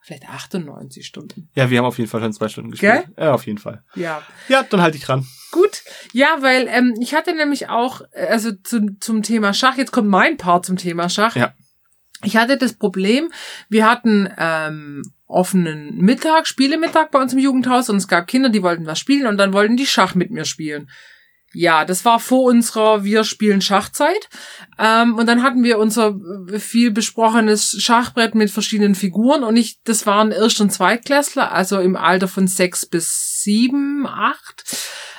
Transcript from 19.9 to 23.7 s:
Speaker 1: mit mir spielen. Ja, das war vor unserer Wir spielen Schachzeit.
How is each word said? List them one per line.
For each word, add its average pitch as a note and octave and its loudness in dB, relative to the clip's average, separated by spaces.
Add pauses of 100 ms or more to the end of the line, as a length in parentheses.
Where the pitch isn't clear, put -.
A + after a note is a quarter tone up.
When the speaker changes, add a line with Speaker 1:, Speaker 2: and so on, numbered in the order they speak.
Speaker 1:
mit F3+ 0
mir D#3 -8
spielen. D3 -10 (720)
Ja, E3 4
das F#3 -4
war A#3 4
vor B3+ 2
unserer A3 2
Wir A3 2
spielen G#3 2
Schachzeit. D4 -2 (500)